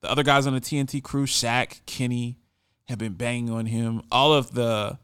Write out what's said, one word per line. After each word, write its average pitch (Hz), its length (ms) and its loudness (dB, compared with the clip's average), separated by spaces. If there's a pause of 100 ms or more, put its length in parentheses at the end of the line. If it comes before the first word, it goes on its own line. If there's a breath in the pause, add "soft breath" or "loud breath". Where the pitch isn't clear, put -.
the - 100 -6
other 143 140 2
guys 139 220 6
on 135 60 0
the 131 80 0
T - 160 -4
N 139 100 0
T 139 140 -6
crew, 139 240 -2
Shaq, 120 640 0
Kenny, 120 500 -4 (520)
have 117 100 -6
been 104 160 -6
banging 120 360 -4
on 113 160 -2
him. 113 440 -2
All 139 240 6
of 135 180 2
the 113 500 0